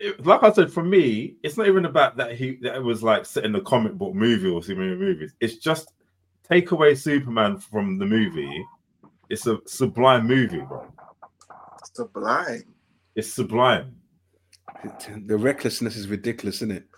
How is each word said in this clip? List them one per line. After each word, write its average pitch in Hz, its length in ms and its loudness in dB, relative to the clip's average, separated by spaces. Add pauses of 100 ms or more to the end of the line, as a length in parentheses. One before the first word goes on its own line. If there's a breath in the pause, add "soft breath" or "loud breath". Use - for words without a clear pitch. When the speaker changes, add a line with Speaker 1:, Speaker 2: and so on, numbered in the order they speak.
Speaker 1:
it, 202 260 -8
like 202 160 6
I 214 100 8
said, 160 200 4
for 170 100 -4
me, 156 640 2
it's - 120 -10
not 214 120 2
even 190 160 4
about 139 320 2
that 123 200 -4
he, 127 260 -8
that 117 120 -6
it 131 80 -8
was, 117 220 -2
like, 107 200 2
set - 200 -4
in 107 80 -2
the 101 80 -2
comic 110 340 0
book 95 200 -6
movie 104 340 2
or 85 120 -2
superhero 92 380 -6
movies. 85 420 -4
It's - 160 -4
just - 360 -4 (560)
take 175 240 2
away 151 240 6
Superman 120 600 0
from 98 400 -4
the 98 80 -2
movie. 85 600 -2 (640)
It's - 160 -8
a 110 200 0
sublime 123 600 2
movie, 117 340 2
bro. 69 260 -14 (1040)
Speaker 2:
Sublime. 117 720 -4 (500)
Speaker 1:
It's - 180 -6
sublime. 117 600 0 (1300)
Speaker 3:
The 107 100 0
recklessness 117 600 -2
is 101 120 -10
ridiculous, 104 480 -6
isn't 107 160 -6
it? 90 120 -10 (140)